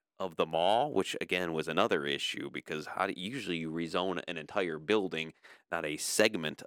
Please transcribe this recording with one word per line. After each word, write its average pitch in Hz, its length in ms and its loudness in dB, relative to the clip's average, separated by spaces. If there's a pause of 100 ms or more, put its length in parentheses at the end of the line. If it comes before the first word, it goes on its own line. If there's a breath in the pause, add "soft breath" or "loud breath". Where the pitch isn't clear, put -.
(180)
of 92 180 -4
the 87 100 4
mall, 98 460 4
which, - 280 2
again, 90 320 0
was 80 160 0
another 85 380 2
issue 71 440 -2
because 76 360 -6
how - 200 0
do, 98 100 -4
usually 92 420 -4
you 80 120 -4
rezone 85 580 0
an 85 100 -6
entire 80 420 -2
building, 82 520 0 (400 loud breath)
not 85 140 -2
a 76 120 -2
segment 92 680 2